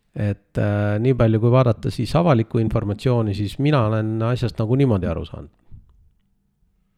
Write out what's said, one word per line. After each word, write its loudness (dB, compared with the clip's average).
et, -4
äh, 0
nii 2
palju, 2
kui 4
vaadata 2
siis -6
avalikku 2
informatsiooni, -2
siis -6
mina 2
olen -2
asjast -2
nagu 0
niimoodi 2
aru -4
saanud. -16